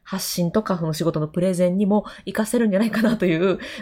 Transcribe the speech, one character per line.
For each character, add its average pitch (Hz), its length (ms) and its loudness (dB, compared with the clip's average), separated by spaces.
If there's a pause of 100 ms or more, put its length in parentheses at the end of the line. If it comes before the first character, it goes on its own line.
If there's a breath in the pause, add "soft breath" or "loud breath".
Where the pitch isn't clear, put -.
発 - 240 -6
信 175 260 -2
と 220 120 0
か 185 160 -2
そ 165 80 -2
の 156 60 -2
仕 160 100 -4
事 160 160 0
の 151 80 -2
プ 165 120 -6
レ 185 140 2
ゼ 180 160 2
ン 180 80 0
に 208 80 2
も 202 200 2 (200 loud breath)
活 196 80 -8
か 214 140 0
せ 240 100 0
る 233 100 4
ん 202 40 2
じ 185 60 2
ゃ - 20 2
な 226 80 2
い - 20 -2
か 220 140 0
な 220 140 2
と 180 100 2
い 165 80 4
う、 180 240 2 (220 loud breath)